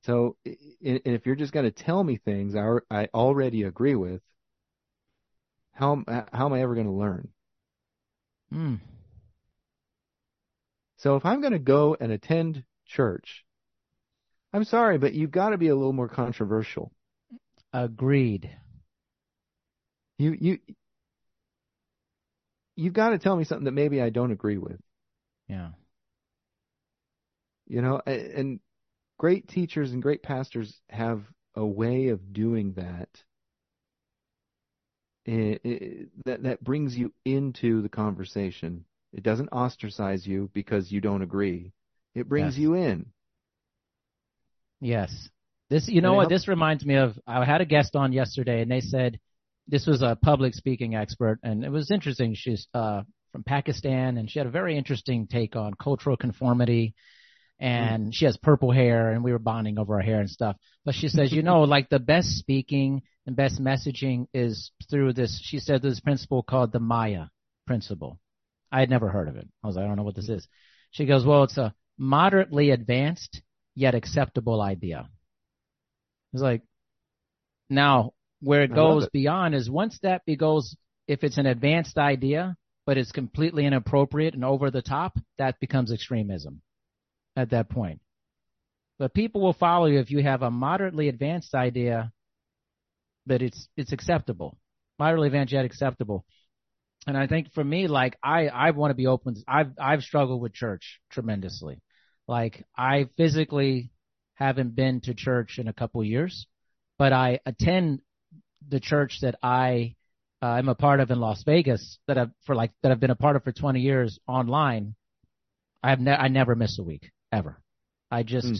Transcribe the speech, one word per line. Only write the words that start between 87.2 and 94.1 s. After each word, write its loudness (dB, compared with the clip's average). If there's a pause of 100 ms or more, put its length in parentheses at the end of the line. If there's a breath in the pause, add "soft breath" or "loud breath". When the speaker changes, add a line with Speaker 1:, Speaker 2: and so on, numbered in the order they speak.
Speaker 2:
at -2
that 0
point. -6 (1000)
But -2
people 0
will 4
follow 4
you 6
if 0
you 2
have 2
a 0
moderately 0
advanced -4
idea, 0 (1120)
but 0
it's, -8
it's -6
acceptable. -4 (420)